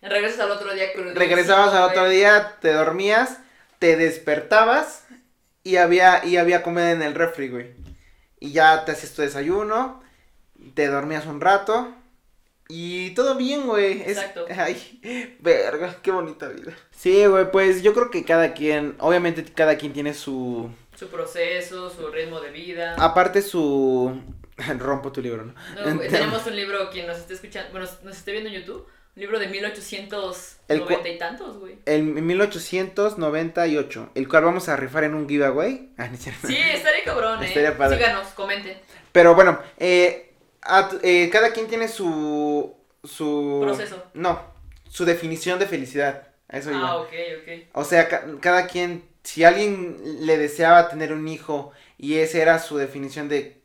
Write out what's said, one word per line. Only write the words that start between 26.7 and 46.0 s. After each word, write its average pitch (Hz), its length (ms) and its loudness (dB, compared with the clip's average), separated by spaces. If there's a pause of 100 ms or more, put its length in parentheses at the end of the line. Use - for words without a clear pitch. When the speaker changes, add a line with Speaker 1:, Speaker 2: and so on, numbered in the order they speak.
Speaker 1:
quien 175 160 -12
nos 170 120 -10
esté 190 160 -16
escuchando, 190 360 -16
bueno, 185 160 -12 (160)
nos 190 140 -20
esté - 160 -12
viendo 214 180 -8
en 196 60 -14
YouTube, 180 280 -16 (300)
un - 60 -20
libro 208 180 -6
de 202 80 -4
mil 196 180 -8
ochocientos 202 920 -10 (120)
noventa 175 260 0
Speaker 2:
El 170 80 -4
cu- 180 60 -10
Speaker 1:
y 170 100 -10
tantos, 208 400 -12
güey. 185 280 -20
Speaker 2:
El 151 160 2
mil 156 380 -2
ochocientos 202 760 -2
noventa 165 520 -2
y 151 80 0
ocho, 131 400 -6
el 135 120 -2
cual 160 160 4
vamos 175 240 0
a 151 80 0
rifar 131 280 -2
en 151 100 -2
un 151 140 -6
giveaway. 147 720 -2
Ah, 120 100 -8
no 120 60 -12
es - 80 -16
cierto. - 260 -12
Speaker 1:
Sí, 262 100 -2
estaría 311 460 0
cabrón, 220 400 -2
Speaker 2:
Estaría - 240 2
Speaker 1:
eh. 147 40 0
Speaker 2:
padre. 135 260 -2
Speaker 1:
Síganos, 226 300 0
comenten. 196 480 -8 (360)
Speaker 2:
Pero 170 220 10
bueno, 185 240 8 (200)
eh, 180 540 2 (300)
a 190 260 4
tu-, 190 140 -8
eh, 175 280 4
cada 220 220 4
quien 226 160 -6
tiene 226 200 -4
su, 151 840 -4 (300)
su 147 580 -4
Speaker 1:
Proceso. 139 400 -4 (120)
Speaker 2:
No, 165 280 -2 (460)
su - 160 -6
definición 165 540 -2
de 196 80 0
felicidad. 139 600 -6 (200)